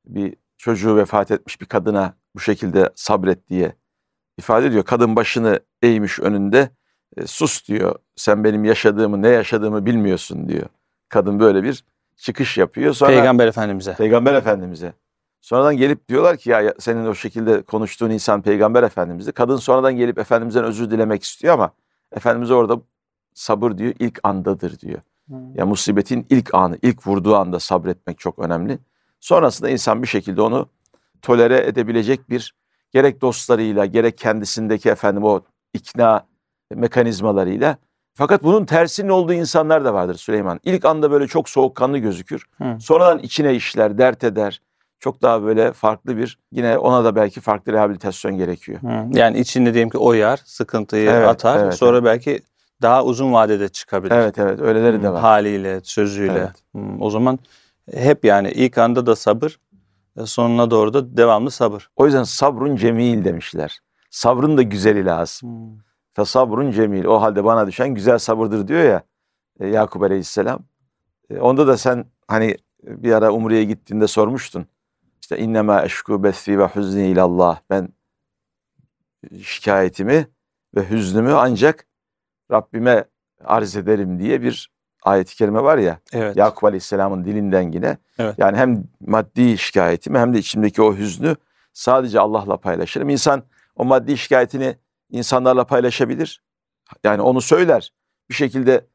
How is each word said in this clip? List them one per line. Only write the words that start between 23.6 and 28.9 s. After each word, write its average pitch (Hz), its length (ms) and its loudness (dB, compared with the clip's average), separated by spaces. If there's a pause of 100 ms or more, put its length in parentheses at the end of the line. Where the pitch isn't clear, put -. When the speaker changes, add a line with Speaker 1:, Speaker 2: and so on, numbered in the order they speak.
Speaker 1:
diyor, 113 200 -4
"ilk 120 240 -6
andadır." 95 560 -4
diyor. - 220 -14 (280)
Speaker 2:
Hmm. 131 260 -20
Speaker 1:
Ya 90 120 -2
musibetin 104 640 -2
ilk 127 240 2
anı, 90 280 2
ilk - 240 -2
vurduğu 98 300 2
anda 90 240 -2
sabretmek 90 580 -4
çok - 200 -8
önemli. 87 400 -4 (420)